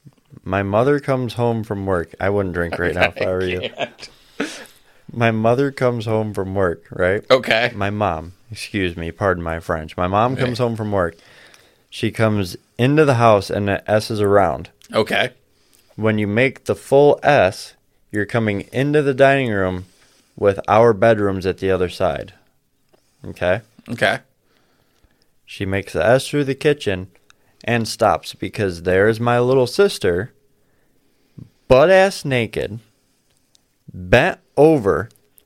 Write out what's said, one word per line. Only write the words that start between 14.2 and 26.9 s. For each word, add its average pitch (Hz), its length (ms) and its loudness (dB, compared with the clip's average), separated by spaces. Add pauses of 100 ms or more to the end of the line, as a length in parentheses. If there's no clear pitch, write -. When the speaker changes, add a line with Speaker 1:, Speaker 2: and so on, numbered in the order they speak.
Speaker 1:
around. 95 480 2 (240)
Speaker 2:
Okay. 110 380 0 (640)
Speaker 1:
When 107 220 0
you 104 80 -2
make 123 380 -2
the 104 100 -2
full 143 480 4
S, 113 520 2 (360)
you're 104 160 -2
coming 107 460 -2
into 147 300 0
the 139 120 0
dining 135 360 2
room 92 340 -2 (520)
with 101 320 0
our 117 260 6
bedrooms 98 500 0
at 92 140 -2
the 95 120 -2
other 90 200 0
side. - 420 -4 (920)
Okay? 95 360 -4 (300)
Speaker 2:
Okay. 120 300 -2 (1200)
Speaker 1:
She - 220 -8
makes 95 280 -4
the 82 120 0
S 131 220 2
through 147 160 -2
the 135 100 -4
kitchen 104 560 -2 (540)